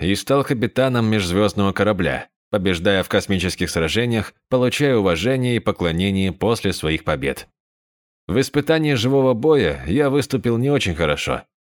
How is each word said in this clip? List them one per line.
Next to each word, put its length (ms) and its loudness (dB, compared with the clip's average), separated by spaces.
и 120 2
стал 300 0
капитаном 640 0
межзвёздного 640 0
корабля, 560 -2
побеждая 520 0
в 60 -6
космических 640 -2
сражениях, 640 -2
получая 480 2
уважение 580 0
и 40 0
поклонение 720 0
после 420 -2
своих 280 -2
побед. 460 -4
В 120 0
испытании 540 0
живого 400 2
боя 520 2
я 240 2
выступил 480 0
не 100 0
очень 280 0
хорошо. 460 -2